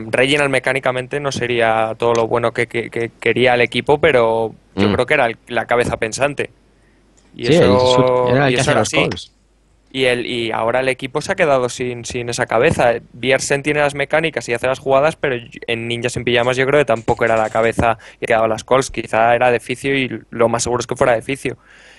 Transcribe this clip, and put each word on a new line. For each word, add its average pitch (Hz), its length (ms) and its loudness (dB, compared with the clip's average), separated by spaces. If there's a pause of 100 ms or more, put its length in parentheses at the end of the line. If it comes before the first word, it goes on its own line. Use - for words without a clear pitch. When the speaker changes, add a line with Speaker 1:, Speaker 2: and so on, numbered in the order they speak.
(100)
Speaker 1:
Reginald 139 400 2
mecánicamente 131 680 -2
no 143 100 -4
sería 113 680 0
todo 117 160 0
lo 117 120 2
bueno 117 260 -2
que, 120 140 -4
que, 117 240 -6
que 117 200 -6 (100)
quería 120 340 2
el 120 60 2
equipo, 123 400 0
pero 113 540 2 (200)
yo 98 140 2
Speaker 2:
Mm. 101 60 0
Speaker 1:
creo 123 120 0
que 151 80 -2
era 135 120 2
el, 113 100 -4 (100)
la 113 200 -4
cabeza 120 320 0
pensante. 120 520 -4 (880)
Y - 80 -8
Speaker 2:
Sí, 123 80 2
Speaker 1:
eso, 165 120 6
Speaker 2:
el 127 140 4
su-, 127 560 2
era 139 140 4
el 127 60 2
Speaker 1:
y - 20 0
Speaker 2:
que 131 60 2
Speaker 1:
eso 139 80 0
Speaker 2:
hacía - 20 4
Speaker 1:
era 139 80 2
Speaker 2:
los 110 80 -2
Speaker 1:
así. - 80 -4
Speaker 2:
calls. - 360 -4 (600)
Speaker 1:
Y, 131 120 -2
el, 123 220 0
y 117 260 -4
ahora 113 280 0
el 131 80 -2
equipo 131 320 -4
se 196 120 -4
ha - 40 -6
quedado 139 320 2
sin, 120 360 -8
sin 120 260 -6
esa 120 160 -2
cabeza. 123 480 2 (180)
Bjersen 131 500 0
tiene 147 180 0
las 143 140 0
mecánicas 143 540 -2
y 120 60 -2
hace 117 120 -2
las 131 120 0
jugadas, 139 380 2
pero 135 200 -4 (300)
en 117 200 -4
Ninjas 120 300 -4
en 123 80 -6
Pijamas 120 320 2
yo 131 100 0
creo 147 140 4
que 135 60 2
tampoco 113 400 -2
era 113 100 2
la 110 140 0
cabeza 113 480 0 (220)
y - 60 -8
que 117 60 0
daba 113 160 4
las 110 160 -4
calls. 131 260 2
Quizá 113 440 0
era 123 160 2
de 117 100 2
Ficio 135 360 -4
y 117 340 -6
lo 113 180 0
más 117 140 -2
seguro 120 180 -2
es 120 60 -8
que 123 100 -6
fuera 127 180 2
de 113 80 -2
Ficio. 135 360 -8 (400)